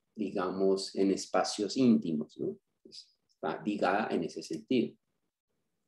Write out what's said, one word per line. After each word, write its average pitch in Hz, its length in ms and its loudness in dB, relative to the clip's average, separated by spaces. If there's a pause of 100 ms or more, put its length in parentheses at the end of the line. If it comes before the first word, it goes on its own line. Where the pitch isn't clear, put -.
(160)
digamos, 95 800 0
en 98 160 2
espacios 95 640 0
íntimos, 80 640 2
¿no? - 180 -4 (260)
Pues, - 260 -20 (200)
está - 360 -8
ligada 101 460 0
en 90 140 0
ese - 180 -8
sentido. - 520 -2 (920)